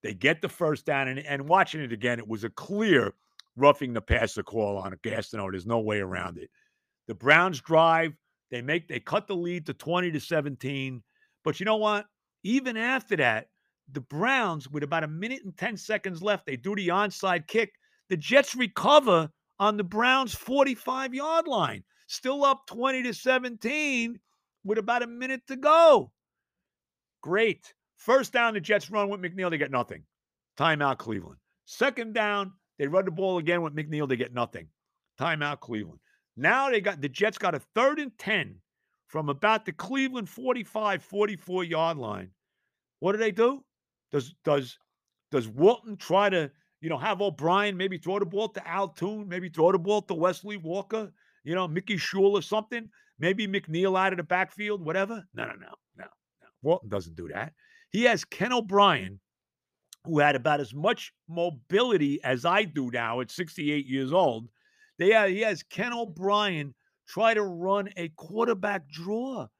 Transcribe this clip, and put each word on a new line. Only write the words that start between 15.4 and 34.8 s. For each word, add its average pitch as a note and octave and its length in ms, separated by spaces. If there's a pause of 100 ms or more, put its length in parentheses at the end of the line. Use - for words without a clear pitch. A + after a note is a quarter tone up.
and F#3+ 120
ten G#3+ 200
seconds F#3 460
left, G3+ 240
they C#3 100
do F#3 180
the G3 140
onside F#3 580
kick. A3 260 (380)
The F#3+ 60
Jets A3+ 380
recover A#3 760 (280)
on G#3 180
the G#3 80
Browns' A#3+ 500
forty-five-yard C4+ 1120
line. D3+ 360 (240)
Still C#4 380
up C4+ 220
twenty B3+ 360
to A#3+ 120
seventeen B3+ 1040 (420)
with G#3+ 160
about A#3 240
a A#3+ 40
minute B3+ 420
to C4+ 80
go. D4 560 (1080)
Great. G3 520 (220)
First B3+ 360
down, A#3 220
the G3+ 60
Jets F#3 300
run G3+ 180
with G3+ 120
McNeil. F3+ 300
They E3 80
get C#3 120
nothing. A#2 340 (540)
Timeout, D3 400
Cleveland. F#2 400 (260)
Second A#3 480
down, G#3 400 (260)
they C#3+ 80
run F#3 200
the F#3 40
ball F#3 280
again E3+ 240
with D3+ 120
McNeil. D3+ 340
They C3 80
get A#2+ 180
nothing. G#2+ 340 (500)